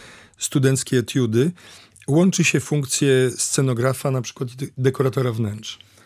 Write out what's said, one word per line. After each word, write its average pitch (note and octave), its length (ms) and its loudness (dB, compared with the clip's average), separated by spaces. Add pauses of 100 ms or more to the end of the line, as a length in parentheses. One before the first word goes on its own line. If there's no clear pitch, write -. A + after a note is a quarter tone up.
(380)
studenckie C3+ 600 0
etiudy, B2 540 0 (560)
łączy E3+ 360 4
się C#3+ 160 2
funkcję C3 800 2
scenografa, C3 720 0
na C3 100 -2
przykład - 340 -8
de-, C#3 100 -10 (120)
dekoratora C3 540 0
wnętrz? A2 480 -6 (260)